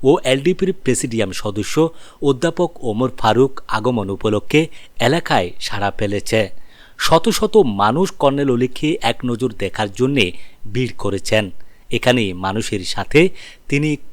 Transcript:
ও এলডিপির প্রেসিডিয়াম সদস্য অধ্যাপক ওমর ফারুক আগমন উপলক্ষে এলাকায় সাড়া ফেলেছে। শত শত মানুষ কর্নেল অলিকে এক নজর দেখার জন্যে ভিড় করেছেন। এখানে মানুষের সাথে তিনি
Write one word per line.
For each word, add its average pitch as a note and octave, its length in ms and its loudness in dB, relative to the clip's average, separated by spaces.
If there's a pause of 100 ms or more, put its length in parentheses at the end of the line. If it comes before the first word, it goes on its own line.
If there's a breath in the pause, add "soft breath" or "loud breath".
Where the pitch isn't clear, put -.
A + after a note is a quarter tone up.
ও C3 80 6 (220)
এলডিপির F3+ 380 2 (120)
প্রেসিডিয়াম A2+ 480 0 (120)
সদস্য G#2 340 -4 (460 loud breath)
অধ্যাপক D3+ 480 2 (120)
ওমর A#2+ 360 0
ফারুক A#2 340 4 (240)
আগমন A2 340 0
উপলক্ষে G#2 500 2 (460 loud breath)
এলাকায় C#3+ 420 2 (120)
সাড়া G2+ 360 -2
ফেলেছে। G#2 440 0 (580 soft breath)
শত - 260 4 (140)
শত G#3+ 160 -2 (280)
মানুষ C3+ 240 2 (160)
কর্নেল C#3 280 2
অলিকে B2+ 380 0 (140)
এক A#2+ 220 0
নজর B2 260 -2 (120)
দেখার G2+ 260 -4 (100)
জন্যে B2+ 260 2 (480 loud breath)
ভিড় A#2+ 300 -2
করেছেন। G2+ 420 0 (460 soft breath)
এখানে B2 320 2 (220)
মানুষের G2+ 380 -2 (100)
সাথে A#2+ 280 2 (480 loud breath)
তিনি D3 220 0 (220)